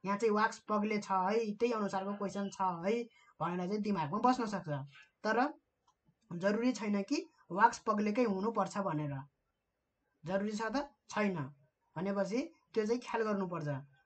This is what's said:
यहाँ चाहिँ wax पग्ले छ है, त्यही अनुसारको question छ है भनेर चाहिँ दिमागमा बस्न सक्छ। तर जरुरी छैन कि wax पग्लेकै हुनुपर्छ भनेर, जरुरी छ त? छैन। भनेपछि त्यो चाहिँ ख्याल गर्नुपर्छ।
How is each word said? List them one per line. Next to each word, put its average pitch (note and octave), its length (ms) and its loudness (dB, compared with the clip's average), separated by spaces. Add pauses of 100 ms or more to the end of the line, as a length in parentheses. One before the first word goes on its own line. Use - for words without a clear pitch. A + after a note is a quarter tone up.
यहाँ G3+ 140 0
चाहिँ G#3+ 160 4
wax G#3+ 240 2
पग्ले G#3+ 400 0
छ G#3 120 -6
है, G#3 440 2
त्यही A#3+ 180 2
अनुसारको G3+ 420 -2
question G3+ 360 -4
छ - 100 -8
है F#3 420 0 (380)
भनेर F3+ 280 -2
चाहिँ G#3 140 -2
दिमागमा F#3+ 360 0
बस्न B3 280 4
सक्छ। F#3+ 220 -6 (540)
तर A#3+ 320 2 (800)
जरुरी G3+ 400 2
छैन G#3 300 0
कि D4+ 240 -2 (240)
wax G3+ 280 4
पग्लेकै G#3+ 460 2
हुनुपर्छ G3+ 540 0
भनेर, D3+ 360 -2 (1120)
जरुरी G3 280 0
छ G#3+ 100 -4
त? B3+ 280 -2 (200)
छैन। G3+ 260 0 (600)
भनेपछि G3 440 0 (340)
त्यो G#3+ 120 2
चाहिँ A#3+ 140 2
ख्याल A#3 220 -4
गर्नुपर्छ। F3+ 460 -2 (380)